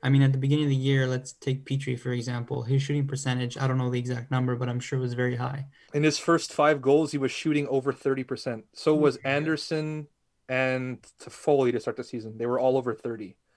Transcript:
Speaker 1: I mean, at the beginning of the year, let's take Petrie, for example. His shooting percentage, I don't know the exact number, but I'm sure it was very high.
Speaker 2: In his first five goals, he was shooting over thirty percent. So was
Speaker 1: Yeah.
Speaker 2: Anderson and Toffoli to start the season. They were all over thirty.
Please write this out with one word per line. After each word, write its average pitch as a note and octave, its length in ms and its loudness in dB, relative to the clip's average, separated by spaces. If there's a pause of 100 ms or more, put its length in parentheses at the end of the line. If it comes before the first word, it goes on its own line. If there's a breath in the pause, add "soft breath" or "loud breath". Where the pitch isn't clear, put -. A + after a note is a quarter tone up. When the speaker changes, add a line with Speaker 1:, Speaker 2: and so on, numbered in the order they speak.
Speaker 1:
I C3 80 2
mean, C#3 100 6
at C3+ 120 6
the C3+ 60 0
beginning D3 280 2
of - 20 0
the C3+ 80 2
year, C3+ 300 2
let's B2+ 260 -4
take C3+ 320 -4
Petrie, C3+ 320 -2
for B2 160 -6
example. A#2+ 500 -4
His C3+ 200 2
shooting C#3+ 240 0
percentage, B2+ 500 -4
I C#3 100 -2
don't C3 120 0
know B2+ 100 0
the B2 100 -2
exact B2 320 -6
number, B2+ 240 0
but B2 140 -4
I'm B2 120 -4
sure C3+ 180 -6
it B2+ 40 -2
was B2 120 -4
very B2 220 0
high. C3+ 280 -6 (300 soft breath)
Speaker 2:
In D3 80 2
his D3+ 160 4
first - 340 0
five D3 300 4
goals, C#3+ 300 4
he D3 40 -4
was C3+ 140 0
shooting D3 380 -2
over C3+ 220 0
thirty C3+ 320 -2
percent. A#2+ 520 -8
So D#3 200 2
was D3+ 300 4
Speaker 1:
Yeah. C3+ 60 0
Speaker 2:
Anderson D#3 760 -2 (380)
and B2+ 540 -2 (180)
Toffoli C#3 540 2
to A#2 80 2
start A#2 160 -4
the B2 80 -10
season. A2+ 320 -10
They A2+ 80 -4
were A#2+ 160 0
all C3 160 4
over B2 160 0
thirty. G#2+ 460 -8 (180)